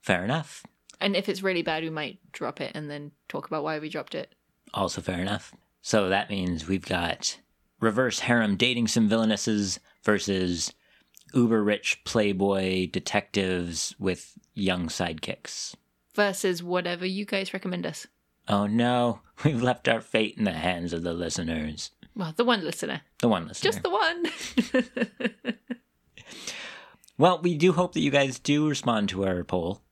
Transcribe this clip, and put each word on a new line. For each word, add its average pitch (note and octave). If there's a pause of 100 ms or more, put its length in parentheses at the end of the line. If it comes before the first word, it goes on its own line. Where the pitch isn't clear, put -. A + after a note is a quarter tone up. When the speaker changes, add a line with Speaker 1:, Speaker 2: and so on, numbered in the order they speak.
Speaker 1:
Fair F2+
enough. D3 (380)
Speaker 2:
And G3
if F#3+
it's F#3+
really F#3
bad, D#3+
we D#3+
might D#3 (140)
drop -
it C#3+
and D3+
then D3 (160)
talk -
about D#3
why D#3
we D3+
dropped -
it. C#3+ (400)
Speaker 1:
Also G2
fair F2+
enough. G2+ (260)
So G2+
that G2
means F2+
we've F#2+
got E2+ (420)
reverse A2+
harem A2+
dating A#2+
sim A2
villainesses G#2+ (260)
versus F#2 (580)
uber A2+
rich -
playboy F#2+
detectives F#2
with - (160)
young F2+
sidekicks. - (400)
Speaker 2:
Versus F#3+
whatever F3
you F#3+
guys G3
recommend F3+
us. D#3+ (420)
Speaker 1:
Oh G#2
no, A#2+ (120)
<laughs> -
we've C3+
left B2
our A2+
fate -
in A2
the F#2+
hands E2+
of E2
the E2+
listeners. D#2+ (240)
Speaker 2:
Well, E3+
the A#3+
one A3+
listener. D3+ (180)
Speaker 1:
The B2
one F2+
listener. -
Speaker 2:
Just G#3
the F4
one. D#4+
<laughs> - (1500)
Speaker 1:
Well, E3+
we F3
do E3+
hope F3
that -
you C#3+
guys C3+
do D3
respond A#2
to F#2+
our F2+
poll. F2+